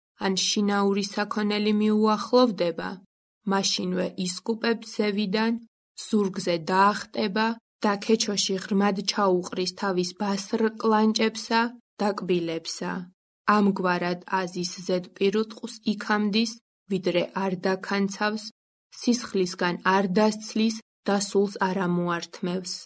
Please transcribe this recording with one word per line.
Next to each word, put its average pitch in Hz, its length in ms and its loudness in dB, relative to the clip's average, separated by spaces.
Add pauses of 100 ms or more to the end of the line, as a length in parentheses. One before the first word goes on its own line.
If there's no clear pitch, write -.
(200)
ან 196 140 0
შინაური 202 680 0
საქონელი 208 680 -2
მიუახლოვდება, 214 1160 2 (560)
მაშინვე 190 680 0
ისკუპებს 226 760 -4
ზევიდან, 214 600 0 (460)
ზურგზე 190 640 0
დაახტება 202 840 2 (300)
და 208 200 0
ქეჩოში 202 600 0
ღრმად 202 480 0
ჩაუყრის 185 680 0
თავის 180 380 -2
ბასრ 202 480 -2 (120)
კლანჭებსა 220 880 2 (320)
და 208 180 -2
კბილებსა. 175 840 -2 (560)
ამგვარად 180 800 2
აზის 180 520 -4
ზედ 180 320 -2
პირუტყუს 214 680 -2
იქამდის, 208 720 0 (380)
ვიდრე 180 320 2 (100)
არ 190 240 -2
დაქანცავს, 196 880 -2 (480)
სისხლისგან 185 880 0
არ 190 260 4
დასცლის 214 680 2 (260)
და 202 160 2
სულს 202 400 2
არ 185 200 0
ამოართმევს. 175 960 -2 (100)